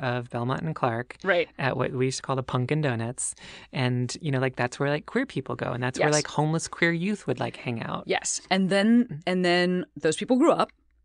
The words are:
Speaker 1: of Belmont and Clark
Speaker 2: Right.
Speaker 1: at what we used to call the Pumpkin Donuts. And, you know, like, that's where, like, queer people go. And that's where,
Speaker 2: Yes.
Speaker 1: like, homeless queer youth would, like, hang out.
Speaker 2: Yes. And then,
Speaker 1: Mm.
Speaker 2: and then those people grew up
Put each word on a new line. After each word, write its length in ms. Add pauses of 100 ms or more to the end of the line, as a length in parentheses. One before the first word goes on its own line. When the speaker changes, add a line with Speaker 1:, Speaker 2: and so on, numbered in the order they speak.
Speaker 1:
of 280
Belmont 340
and 120
Clark 480
Speaker 2:
Right. 240 (100)
Speaker 1:
at 200
what 160
we 120
used 120
to 40
call 140
the 80
Pumpkin 380
Donuts. 520 (380)
And, 500
you 80
know, 100
like, 180
that's 200
where, 120
like, 160
queer 200
people 300
go. 160
And 100
that's 160
where, 120
Speaker 2:
Yes. 60
Speaker 1:
like, 120
homeless 400
queer 240
youth 360
would, 120
like, 160
hang 260
out. 260
Speaker 2:
Yes. 420
And 200
then, 360
Speaker 1:
Mm. 200
Speaker 2:
and 200
then 400 (100)
those 220
people 200
grew 140
up 180 (360)